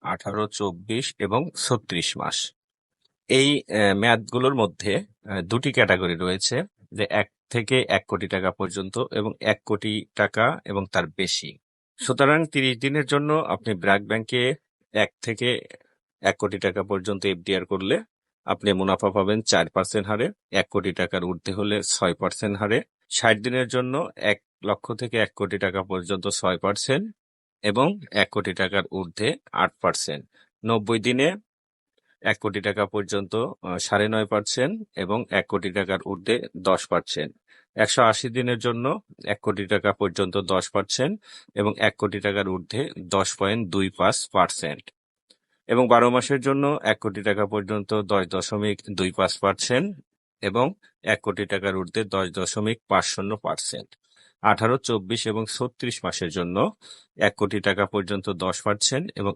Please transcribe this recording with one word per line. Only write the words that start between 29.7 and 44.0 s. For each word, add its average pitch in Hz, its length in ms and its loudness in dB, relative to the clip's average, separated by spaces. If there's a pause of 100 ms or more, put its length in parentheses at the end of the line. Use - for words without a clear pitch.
পার্সেন্ট, 82 420 -2 (420)
নব্বই 113 340 0
দিনে 127 360 2 (840)
এক 104 180 0
কোটি 104 220 -4
টাকা 101 240 0
পর্যন্ত, 98 500 -4
আহ, 110 420 -4
সাড়ে 101 300 2
নয় 110 180 2
পার্সেন্ট 123 500 0 (200)
এবং 101 340 -2
এক - 180 0
কোটি 98 240 -2
টাকার 95 340 -2
ঊর্ধ্বে 98 300 -2 (220)
দশ 92 300 2
পার্সেন্ট, - 480 -2 (400)
একশো 110 260 2
আশি 117 280 4
দিনের 120 300 -2
জন্য 120 260 -2 (400)
এক 104 160 -4
কোটি 101 260 -2
টাকা 101 240 2
পর্যন্ত 95 460 -2
দশ 95 320 0
পার্সেন্ট 127 460 0 (400)
এবং 104 220 0
এক 107 200 2
কোটি 104 220 -2
টাকার 101 300 0
ঊর্ধ্বে 92 400 -4 (100)
দশ 95 380 0
পয়েন্ট 101 320 0
দুই 95 200 2
পাঁচ 95 280 2 (140)